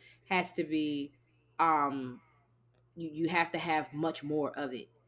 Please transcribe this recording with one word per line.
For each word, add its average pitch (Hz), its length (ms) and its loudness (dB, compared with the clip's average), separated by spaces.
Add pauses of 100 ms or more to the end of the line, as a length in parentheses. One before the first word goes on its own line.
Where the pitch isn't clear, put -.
(300)
has 180 240 2
to 170 100 -2
be, 147 480 -2 (480)
um, 139 600 2 (760)
you, 165 180 -8
you 156 160 0
have 170 220 2
to 165 80 -2
have 156 340 0
much 156 300 -2
more 147 340 0
of 135 160 -4
it, - 140 -10 (200)